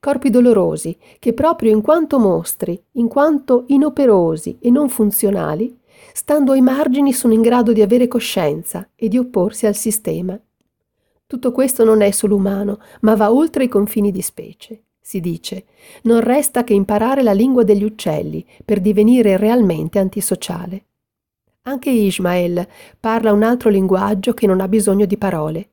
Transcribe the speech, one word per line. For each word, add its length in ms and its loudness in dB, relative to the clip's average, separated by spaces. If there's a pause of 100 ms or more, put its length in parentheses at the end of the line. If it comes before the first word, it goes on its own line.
Corpi 260 -2
dolorosi 680 2 (220)
che 120 -2
proprio 380 0
in 100 2
quanto 380 0
mostri, 580 -2 (180)
in 120 -2
quanto 600 0
inoperosi 880 2
e 100 -2
non 200 2
funzionali, 920 -2 (340)
stando 380 0
ai 100 4
margini 520 2
sono 220 2
in 60 4
grado 320 2
di 100 4
avere 260 2
coscienza 880 -4
e 100 -6
di 100 -2
opporsi 480 -2
al 120 0
sistema. 600 -6 (880)
Tutto 280 -4
questo 320 0
non 160 4
è 100 4
solo 240 -2
umano, 460 -4 (220)
ma 120 4
va 180 2
oltre 300 0
i 60 0
confini 420 0
di 120 -8
specie. 600 -16 (180)
Si 200 -10
dice, 460 -8 (360)
non 160 2
resta 460 0
che 100 0
imparare 480 0
la 100 2
lingua 300 2
degli 220 2
uccelli 600 -6 (200)
per 160 0
divenire 560 4
realmente 640 0
antisociale. 840 -6 (760)
Anche 280 -6
Ismael 760 0 (320)
parla 340 0
un 120 2
altro 260 0
linguaggio 640 0
che 140 0
non 120 2
ha 60 -4
bisogno 400 0
di 100 -2
parole. 560 -6